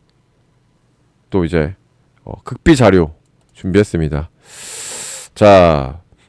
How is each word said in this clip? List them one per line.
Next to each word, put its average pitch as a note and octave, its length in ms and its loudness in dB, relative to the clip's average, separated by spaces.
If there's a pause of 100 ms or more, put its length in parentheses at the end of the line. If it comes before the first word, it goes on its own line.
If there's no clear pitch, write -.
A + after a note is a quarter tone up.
(1300)
또 F#2+ 140 -4
이제, D#2+ 320 -4 (480)
어, - 80 -18 (140)
극비 D3 320 0
자료 F#2+ 360 2 (380)
준비했습니다. E2 800 -4 (1040)
자, E2+ 640 4 (280)